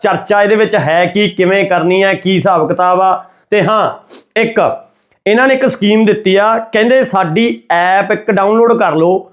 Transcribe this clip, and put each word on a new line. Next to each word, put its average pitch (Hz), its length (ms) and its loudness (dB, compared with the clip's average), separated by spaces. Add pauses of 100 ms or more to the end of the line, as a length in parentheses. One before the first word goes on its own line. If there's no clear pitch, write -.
ਚਰਚਾ 202 420 0
ਇਹਦੇ 208 140 2
ਵਿੱਚ 214 200 0
ਹੈ 165 300 0
ਕਿ 202 220 0
ਕਿਵੇਂ 190 360 0
ਕਰਨੀ 185 400 0
ਹੈ, 196 100 0
ਕੀ 190 200 -2
ਹਿਸਾਬ 180 340 0
ਕਿਤਾਬ 180 320 0
ਆ। 190 240 0 (260)
ਤੇ 208 120 0
ਹਾਂ, 175 300 0 (440)
ਇੱਕ 226 440 -2 (460)
ਇਹਨਾਂ 240 220 2
ਨੇ 262 60 2
ਇੱਕ 262 120 0
ਸਕੀਮ 214 380 0
ਦਿੱਤੀ 196 320 0
ਆ, 220 220 0
ਕਹਿੰਦੇ 226 460 0
ਸਾਡੀ 196 680 -2
ਐਪ 185 420 0
ਇੱਕ 214 180 -4
ਡਾਊਨਲੋਡ 214 480 2
ਕਰ 175 160 0
ਲਓ 180 380 0